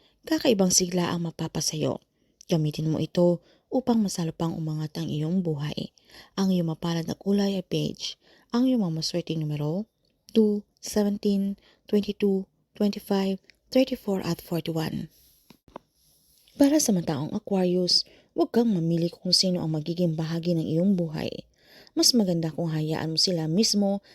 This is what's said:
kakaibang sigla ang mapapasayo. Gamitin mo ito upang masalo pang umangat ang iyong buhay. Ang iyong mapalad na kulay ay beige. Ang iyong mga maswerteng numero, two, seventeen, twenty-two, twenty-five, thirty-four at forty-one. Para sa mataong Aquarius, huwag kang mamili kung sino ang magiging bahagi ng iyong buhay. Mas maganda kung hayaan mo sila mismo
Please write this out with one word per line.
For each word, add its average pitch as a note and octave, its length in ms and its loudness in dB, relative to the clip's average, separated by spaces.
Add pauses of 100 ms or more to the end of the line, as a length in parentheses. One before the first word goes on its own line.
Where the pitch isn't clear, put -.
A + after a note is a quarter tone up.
(260)
kakaibang G3+ 480 2
sigla F3 400 0
ang E3+ 160 -4
mapapasayo. D#3 720 -4 (480)
Gamitin D#3 400 0
mo D#3 80 0
ito F3 400 2 (320)
upang A#3+ 320 2
masalo E3+ 320 -4
pang E3 240 -4
umangat D#3 400 -6
ang D#3+ 80 -6
iyong D#3 400 -2
buhay. D3 480 -6 (400)
Ang F#3+ 160 0
iyong E3+ 240 0
mapalad E3 320 -4
na E3 80 -6
kulay G3 460 0
ay - 60 -8
beige. - 520 -6 (320)
Ang B3 160 2
iyong B3 160 2
mga E3 200 -2
maswerteng E3 360 -4
numero, D3+ 480 -2 (480)
two, G#3 320 4 (160)
seventeen, G3+ 720 0 (320)
twenty-two, G3+ 640 0 (240)
twenty-five, G3 640 0 (320)
thirty-four A#3+ 560 0
at E3+ 160 -2
forty-one. D#3+ 720 -4 (1400)
Para C#4+ 240 6
sa G#3 160 2
mataong D#3 400 -4
Aquarius, F3+ 720 0 (240)
huwag - 240 0
kang A#3 160 4
mamili E3+ 400 0
kung - 240 -2
sino F3+ 240 2
ang D#3 140 -2
magiging D#3+ 420 0
bahagi E3 400 -2
ng D#3+ 80 0
iyong F3 320 2
buhay. D#3+ 320 -4 (640)
Mas D#4+ 240 4
maganda F3 380 2
kung E3 180 -2
hayaan D#3 400 -2
mo D#3+ 80 -2
sila D#3+ 300 0
mismo G3+ 500 2 (140)